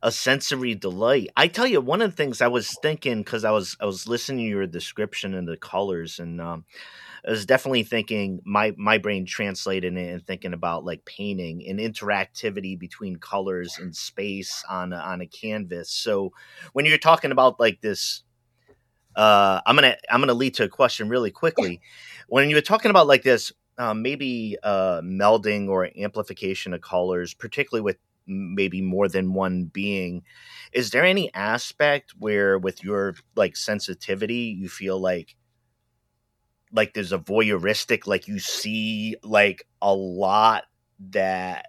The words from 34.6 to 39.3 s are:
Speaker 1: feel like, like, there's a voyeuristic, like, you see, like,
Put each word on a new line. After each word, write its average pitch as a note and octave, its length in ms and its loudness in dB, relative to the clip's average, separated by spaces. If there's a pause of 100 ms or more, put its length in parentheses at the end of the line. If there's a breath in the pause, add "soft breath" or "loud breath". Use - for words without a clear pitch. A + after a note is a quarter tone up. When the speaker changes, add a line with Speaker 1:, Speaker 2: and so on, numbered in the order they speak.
Speaker 1:
feel F#2+ 300 -6
like, F#2 380 -4 (1400)
like, A2 220 0
there's F#2+ 180 -4
a F#2+ 60 -2
voyeuristic, G#2 880 0
like, G2 200 -2
you G2+ 120 -8
see, A2 840 -6
like, G#2 440 2 (160)